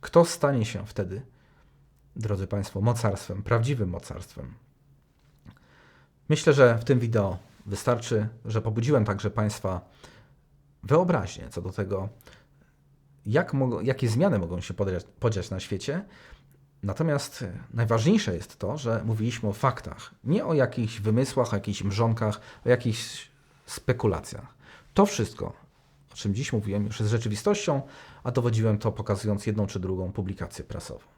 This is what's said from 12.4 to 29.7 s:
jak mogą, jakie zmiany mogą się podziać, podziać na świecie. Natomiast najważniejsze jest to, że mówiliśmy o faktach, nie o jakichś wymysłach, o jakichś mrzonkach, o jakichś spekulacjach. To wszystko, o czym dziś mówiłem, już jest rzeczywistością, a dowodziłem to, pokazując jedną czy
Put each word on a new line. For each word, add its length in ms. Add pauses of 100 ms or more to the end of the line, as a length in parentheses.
jak 260
mogą, 260
jakie 280
zmiany 300
mogą 220
się 140
podziać, 300 (160)
podziać 300
na 100
świecie. 440 (800)
Natomiast 600 (300)
najważniejsze 600
jest 240
to, 200
że 260
mówiliśmy 440
o 40
faktach, 600 (100)
nie 200
o 100
jakichś 460
wymysłach, 520
o 40
jakichś 280
mrzonkach, 560 (260)
o 20
jakichś 600 (360)
spekulacjach. 880 (400)
To 120
wszystko, 460 (600)
o 20
czym 200
dziś 180
mówiłem, 340
już 140
jest 100
rzeczywistością, 720 (420)
a 60
dowodziłem 480
to, 140
pokazując 540
jedną 200
czy 140